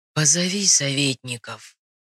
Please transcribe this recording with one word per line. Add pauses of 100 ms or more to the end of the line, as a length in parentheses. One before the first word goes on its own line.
(140)
«Позови
советников». (340)